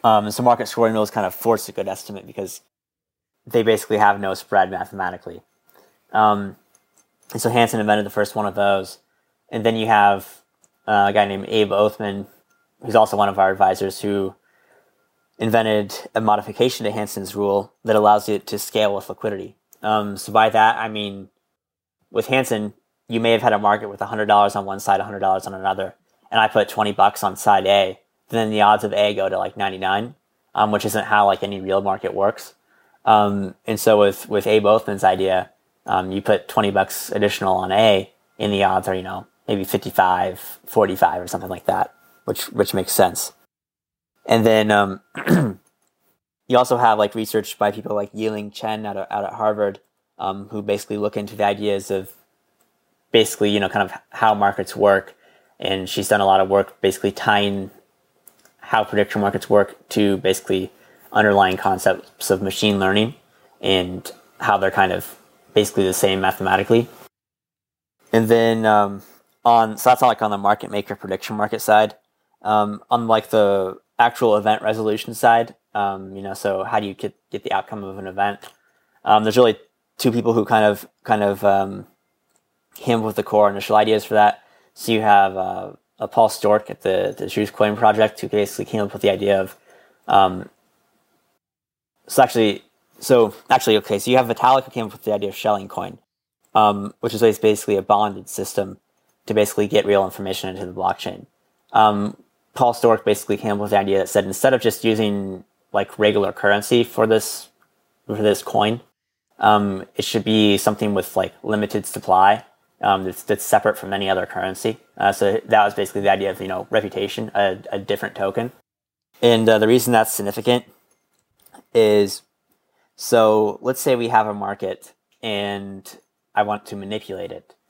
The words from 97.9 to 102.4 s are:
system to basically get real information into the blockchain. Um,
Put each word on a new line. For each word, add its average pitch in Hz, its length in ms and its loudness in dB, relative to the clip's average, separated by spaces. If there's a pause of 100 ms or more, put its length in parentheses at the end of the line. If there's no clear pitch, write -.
system 98 500 -8 (480)
to 107 80 -6
basically 104 340 0
get 101 180 2
real 101 180 2
information 95 460 -8
into 95 160 -10
the 90 60 -14
blockchain. 92 540 -6 (460)
Um, 107 440 2 (380)